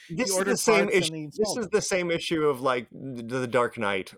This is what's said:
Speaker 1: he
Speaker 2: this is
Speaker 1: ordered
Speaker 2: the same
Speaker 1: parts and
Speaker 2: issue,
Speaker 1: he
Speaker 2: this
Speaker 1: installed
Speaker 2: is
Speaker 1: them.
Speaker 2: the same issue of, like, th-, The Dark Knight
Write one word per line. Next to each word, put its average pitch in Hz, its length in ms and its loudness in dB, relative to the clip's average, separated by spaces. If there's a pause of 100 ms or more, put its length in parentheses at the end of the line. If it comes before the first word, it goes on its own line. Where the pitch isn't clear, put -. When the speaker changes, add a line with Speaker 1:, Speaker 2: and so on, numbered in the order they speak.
Speaker 1:
he 165 80 -10
Speaker 2:
this 196 160 0
is 190 40 2
Speaker 1:
ordered 196 180 2
Speaker 2:
the 190 40 0
same 208 280 4
Speaker 1:
parts 202 100 0
and 180 80 4
Speaker 2:
issue, 160 100 -2
Speaker 1:
he 156 140 -8
Speaker 2:
this 143 100 -12
Speaker 1:
installed 208 220 0
Speaker 2:
is 214 60 -4
Speaker 1:
them. 170 60 -12
Speaker 2:
the 208 120 2
same 180 260 0
issue 165 360 0
of, 139 160 2
like, 127 280 0
th-, 120 380 -10
The 127 180 -2
Dark 120 320 0
Knight 101 400 -2